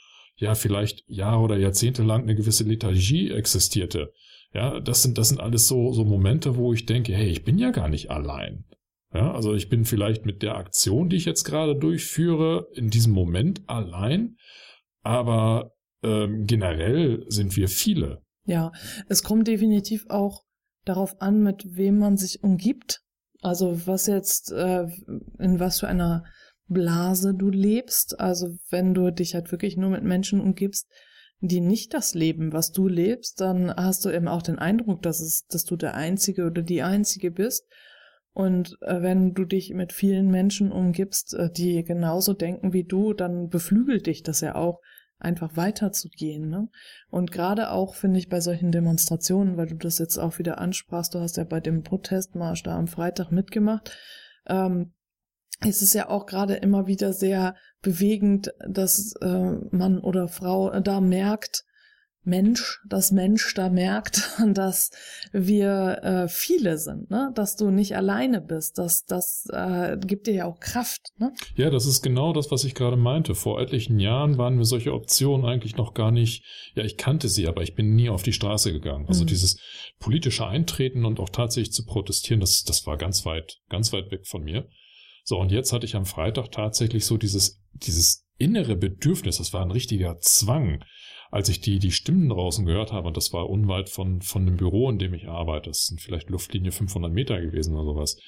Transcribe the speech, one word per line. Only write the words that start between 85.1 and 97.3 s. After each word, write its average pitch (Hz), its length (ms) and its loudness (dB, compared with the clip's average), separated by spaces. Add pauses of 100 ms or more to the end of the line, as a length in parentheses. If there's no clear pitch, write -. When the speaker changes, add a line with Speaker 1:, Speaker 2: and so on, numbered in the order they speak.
Speaker 1:
So, 107 120 -2
und 92 140 2
jetzt 123 220 0
hatte 120 120 -2
ich 110 120 -6
am 95 80 -2
Freitag 110 480 -4
tatsächlich 107 520 0
so 113 120 2
dieses, 101 440 0 (120)
dieses - 520 0 (120)
innere 139 400 2
Bedürfnis, 95 640 0
das - 120 -6
war 92 100 -2
ein 90 100 0
richtiger 92 480 -2
Zwang, 104 640 2 (480)
als - 180 0
ich 95 120 0
die, 101 180 2
die 95 120 2
Stimmen 165 380 2
draußen 90 340 0
gehört 92 280 0
habe, 90 160 -4
und 85 100 -4
das - 160 -2
war 87 160 -4
unweit 98 400 0
von, 92 320 -2
von 95 240 0
dem 92 100 4
Büro, 95 360 2
in 104 80 -2
dem 92 160 -2
ich 80 120 -12
arbeite, 82 440 -4
das - 140 0
sind 80 140 -6
vielleicht - 300 -8
Luftlinie 92 420 -4
fünfhundert 87 400 -4
Meter 87 300 -2